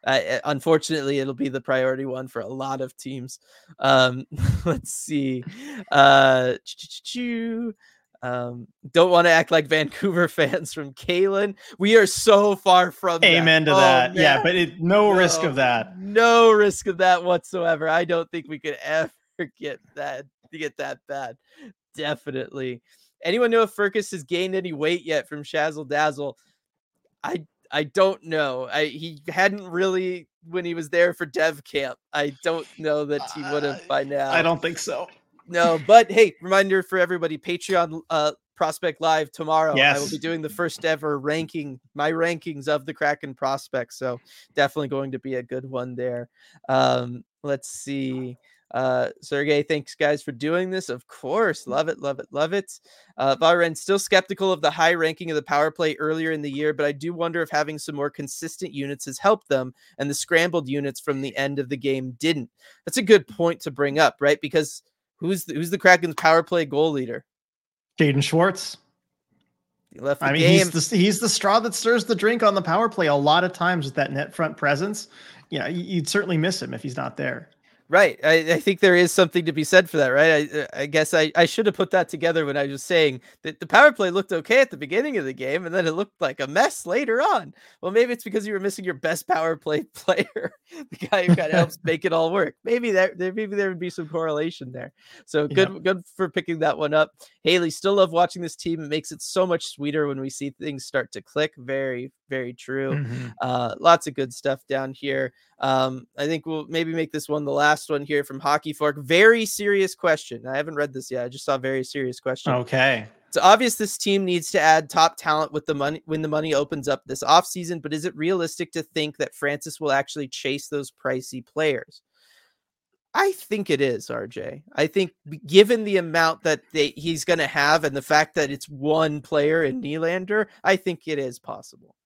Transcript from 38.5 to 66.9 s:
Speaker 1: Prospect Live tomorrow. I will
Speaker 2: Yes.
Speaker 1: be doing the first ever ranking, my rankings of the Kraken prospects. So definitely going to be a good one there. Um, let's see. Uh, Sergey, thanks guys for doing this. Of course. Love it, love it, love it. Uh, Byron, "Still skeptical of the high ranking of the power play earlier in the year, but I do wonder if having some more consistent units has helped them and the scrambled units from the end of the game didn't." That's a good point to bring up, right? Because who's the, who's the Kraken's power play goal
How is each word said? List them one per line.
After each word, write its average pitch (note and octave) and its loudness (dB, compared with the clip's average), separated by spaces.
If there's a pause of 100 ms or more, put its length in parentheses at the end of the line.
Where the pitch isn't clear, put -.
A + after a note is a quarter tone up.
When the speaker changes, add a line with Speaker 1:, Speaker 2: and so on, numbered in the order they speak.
Speaker 1:
Prospect D#3+ -4
Live D#3 0
tomorrow. D#3+ 2
I - 0
will C3 2
Speaker 2:
Yes. C#3+ 2
Speaker 1:
be D#3 -8
doing E3 -6
the D3+ -8
first E3+ -6
ever D3+ -2
ranking, D3+ -6 (160)
my D3 -2
rankings E3 -4
of D3 -2
the D3+ -10
Kraken D3 -4
prospects. C3+ -6
So B2 -6 (360)
definitely D3 0
going C3+ -4
to C3 -8
be C3+ -8
a B2 -6
good B2+ -10
one B2+ -8
there. A#2+ -8 (400)
Um, B2+ 0 (200)
let's C#3 -6
see. C3 -8 (340)
Uh, B2+ -2 (140)
Sergey, D3 0
thanks D3+ -6
guys D3 0
for C#3+ -10
doing D#3+ -4
this. F#3+ -8
Of B2+ -10
course. F3+ -4
Love D3 -2
it, - -6
love C#3 -6
it, - -14
love D#3 -2
it. G3 -6 (460)
Uh, C3+ 2
Byron, E3 4
"Still G3 -2
skeptical F#3+ 0
of D#3 -2
the D3+ 2
high D#3+ 2
ranking E3 -2
of D3+ -2
the D3+ 0
power D3 0
play D#3+ -2
earlier D#3+ -4
in D#3 -4
the C#3+ -6
year, D3+ -2
but D3 -2
I D3 0
do D3 -8
wonder E3+ -4
if D#3 -6
having D3+ -2
some D3+ -10
more C#3+ -4
consistent D3+ -12
units C#3 -8
has C3+ -12
helped G#3 0
them B2+ -2 (240)
and C#3 -4
the C#3+ -4
scrambled E3+ 0
units C#3 -6
from C3+ -4
the C3 -8
end C#3 -2
of C3 -6
the C#3 -6
game C3 -4
didn't." D3+ -2 (340)
That's - -6
a B3+ -2
good G3 4
point E3+ -2
to D#3 -10
bring C#3+ -2
up, D3+ 2
right? D3 2
Because D3+ -4 (320)
who's F3 -6
the, - -10
who's E3+ -4
the F#3+ -4
Kraken's F3 6
power E3 4
play E3+ -2
goal D3 0